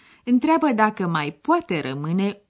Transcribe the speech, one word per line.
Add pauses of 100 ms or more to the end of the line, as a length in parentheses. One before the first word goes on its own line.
(240)
întreabă
dacă
mai
poate
rămâne